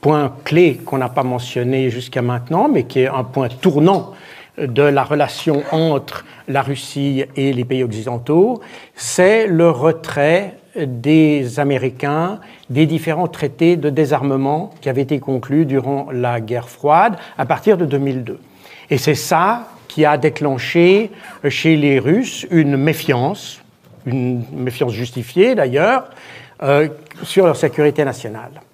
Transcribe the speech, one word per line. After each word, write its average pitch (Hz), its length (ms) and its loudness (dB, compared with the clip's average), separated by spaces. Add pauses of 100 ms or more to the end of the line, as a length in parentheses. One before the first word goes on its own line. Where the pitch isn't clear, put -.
points 143 320 2 (100)
clés 160 420 4
qu'on 135 120 -4
n'a 127 120 -2
pas 135 140 -2
mentionné 127 640 -2
jusqu'à 123 320 -6
maintenant, 123 460 0
mais 175 160 2
qui - 160 -2
est 131 80 4
un 135 160 -4
point 127 260 -2
tournant 190 640 2 (460)
de 131 260 0
la 139 200 4
relation 143 680 -2
entre 160 540 -2 (220)
la 139 140 -2
Russie 139 640 -4 (100)
et 135 180 0
les 123 120 -2
pays 127 180 -2
occidentaux, 123 800 0 (340)
c'est 214 520 2
le 170 220 4
retrait 160 880 0 (200)
des 143 840 2
Américains 143 800 -2 (300)
des 147 160 2
différents 160 420 -2
traités 165 500 0
de 147 120 -2
désarmement 139 920 -2
qui - 80 -4
avaient 131 120 -2
été 135 180 -2
conclus 135 460 0
durant 135 460 -2
la 120 280 -2
guerre 117 300 -8
froide 175 460 2 (220)
à 139 80 -2
partir 175 320 2
de 175 80 0
deux 139 120 -2
mille 135 260 -2
deux. 123 160 -12 (500)
Et 143 80 2
c'est 151 180 2
ça 196 520 0 (200)
qui 151 180 2
a 147 120 4
déclenché 170 920 2 (360)
chez 160 300 2
les 143 200 4
Russes 175 540 0
une 143 260 4
méfiance, 147 840 -2 (460)
une 123 380 -2 (100)
méfiance 127 380 -4
justifiée 123 640 0
d'ailleurs, 180 540 0 (520)
euh, 147 280 2 (340)
sur 190 220 2
leur 160 100 4
sécurité 147 500 0
nationale. 117 560 -10 (120)